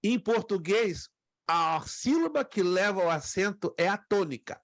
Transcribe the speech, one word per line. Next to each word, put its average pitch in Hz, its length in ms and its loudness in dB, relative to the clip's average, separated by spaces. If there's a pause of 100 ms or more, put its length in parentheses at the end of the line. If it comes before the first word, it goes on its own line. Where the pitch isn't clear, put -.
Em 233 160 2
português, 202 880 0 (400)
a 165 380 2
sílaba 311 580 0
que - 180 -4
leva 185 400 2
ao 170 80 2
acento 180 680 -2
é 170 100 2
a 196 80 0
tônica, 185 680 -2